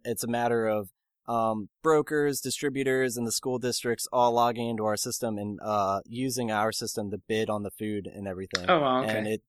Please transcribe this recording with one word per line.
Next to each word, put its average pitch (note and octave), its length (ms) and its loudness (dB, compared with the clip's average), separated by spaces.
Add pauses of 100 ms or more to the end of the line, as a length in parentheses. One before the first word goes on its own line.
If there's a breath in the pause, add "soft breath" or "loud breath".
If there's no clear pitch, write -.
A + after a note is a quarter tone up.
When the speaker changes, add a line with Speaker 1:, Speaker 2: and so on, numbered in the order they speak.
Speaker 1:
it's A#2 180 -4
a A#2+ 40 -4
matter A#2 400 2
of, G#2+ 240 0 (360)
um, A2+ 400 0 (160)
brokers, D3 560 2
distributors, C3 800 0
and A#2+ 100 -2
the A2 60 -4
school B2+ 260 -2
districts A#2+ 540 -2
all A#2+ 180 6
logging A#2 380 2
into G#2+ 160 -2
our G#2+ 100 2
system A2+ 420 -4
and, G2+ 240 -6
uh, G2+ 440 2
using B2 440 -4
our G#2+ 220 2
system G#2+ 400 -6
to G2+ 60 -6
bid A2 320 -2
on G#2 140 -2
the G2 80 -6
food G#2 360 -6
and G2 180 -10
everything. F#2+ 440 -4
Speaker 2:
Oh, F3+ 100 6
wow, C3 240 2
okay. A2 140 0
Speaker 1:
And G#2+ 100 -2
it, G#2+ 220 -2